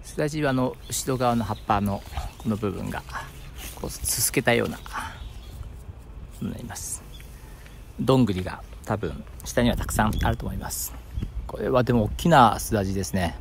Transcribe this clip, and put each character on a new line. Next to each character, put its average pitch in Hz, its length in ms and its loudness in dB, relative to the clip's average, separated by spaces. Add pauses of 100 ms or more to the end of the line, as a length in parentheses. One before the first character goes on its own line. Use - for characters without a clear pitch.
す - 80 -8
だ 151 100 2
じ 151 140 -2
は、 143 80 4
あ 135 40 2
の、 127 220 2 (140)
後 - 180 -4
ろ 131 100 2
側 120 180 4
の 113 100 2
葉 104 80 -2
っ - 40 -4 (100)
ぱ 104 120 4
の 101 220 0 (380)
こ - 100 -4
の 104 80 0
部 104 140 -2
分 - 180 -6
が、 - 140 -6 (760)
こ - 60 -6
う、 - 60 -4
す - 300 -2
す - 100 2
け 139 100 2
た 120 140 6
よ 113 100 4
う - 40 -2
な、 - 100 -8 (1600)
に - 100 -4
な - 60 -8
り - 60 -10
ま - 120 -10
す。 - 280 -8 (1000)
ど 135 160 6
ん 123 80 8
ぐ 101 80 0
り 90 100 0
が - 200 -8 (220)
多 104 120 0
分、 73 260 -4 (220)
下 - 160 2
に 120 80 6
は 98 80 2
た - 80 0
く - 80 -4
さ - 120 4
ん 110 200 2
あ 120 60 4
る 117 40 2
と 117 120 -6
思 - 80 -4
い - 20 -2
ま - 140 -6
す。 - 240 -6 (500)
こ - 140 -8
れ - 100 0
は 127 140 6
で 123 100 4
も、 113 120 6
大 104 40 0
き - 180 0
な 135 320 10
す - 140 -2
だ 104 100 4
じ 95 120 0
で 95 80 0
す - 100 -4
ね。 95 280 2